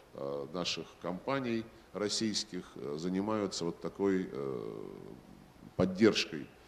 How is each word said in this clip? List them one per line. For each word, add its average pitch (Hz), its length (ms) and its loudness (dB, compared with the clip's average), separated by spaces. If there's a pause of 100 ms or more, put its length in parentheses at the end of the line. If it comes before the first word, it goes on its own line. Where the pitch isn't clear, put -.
(140)
э, 69 400 -4
наших 87 320 -2 (160)
компаний 117 640 -2 (260)
российских, 101 720 0 (120)
э, 71 220 -4
занимаются 95 680 0
вот 85 160 -2
такой, 95 500 2
э, 60 480 -4 (960)
поддержкой, 92 720 6 (200)